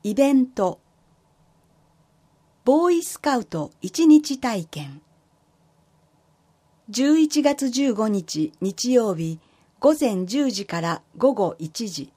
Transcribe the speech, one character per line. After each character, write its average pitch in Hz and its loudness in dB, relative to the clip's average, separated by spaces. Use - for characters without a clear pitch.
イ 208 -6
ベ 277 2
ン 262 4
ト。 196 -4
ボ 320 4
ー 339 2
イ 339 0
ス - -12
カ 269 0
ウ 214 -6
ト - -8
一 320 0
日 302 6
体 214 -6
験。 143 -16
十 277 2
一 302 2
月 285 0
十 254 0
五 214 -2
日 156 -4
日 214 -4
曜 220 2
日、 160 -8
午 302 4
前 196 -2
十 262 -2
時 196 -8
か 170 -6
ら 165 -4
午 269 2
後 185 -2
一 160 -10
時。 151 -14